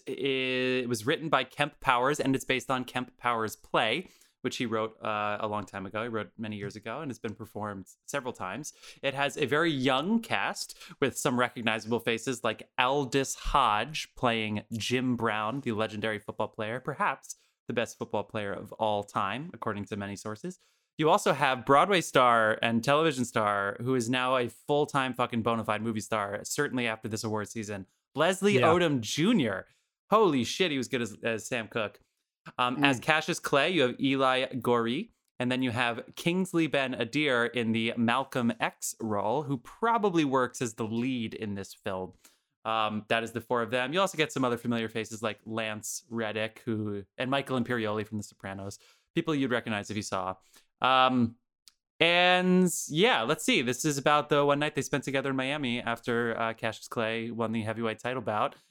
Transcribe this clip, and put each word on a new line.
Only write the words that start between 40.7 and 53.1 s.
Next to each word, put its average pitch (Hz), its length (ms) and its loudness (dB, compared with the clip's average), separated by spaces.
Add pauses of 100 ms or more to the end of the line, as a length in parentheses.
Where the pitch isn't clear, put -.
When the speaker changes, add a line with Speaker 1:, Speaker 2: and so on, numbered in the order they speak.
Speaker 1:
the 120 100 -6
lead 113 500 -2
in 101 220 -6
this 98 180 -10
film. 92 380 -6 (540)
Um, 107 420 0
that 117 160 2
is 113 80 -6
the 117 80 -6
four 120 220 0
of 110 100 -4
them. 127 220 -2
You 185 80 2
also 185 160 0
get 151 160 0
some 131 100 0
other 120 140 2
familiar 117 320 -2
faces 110 340 -6
like 107 220 -2
Lance 110 640 -6
Reddick, 110 560 -4
who, 107 380 -2 (140)
and 127 140 -2
Michael 135 260 0
Imperioli 110 480 -2
from 107 120 -8
The 104 80 -6
Sopranos. 98 540 -12 (360)
People 165 180 0
you'd 135 160 0
recognize 113 400 -2
if 104 60 -6
you 104 80 -4
saw. 92 320 -4 (460)
Um, 127 540 4 (640)
and 180 680 6 (200)
yeah, 165 320 4